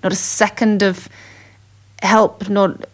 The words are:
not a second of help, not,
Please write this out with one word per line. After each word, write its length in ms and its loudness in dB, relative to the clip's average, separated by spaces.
not 100 -2
a 40 -4
second 640 0
of 260 -2
help, 480 0
not, 440 0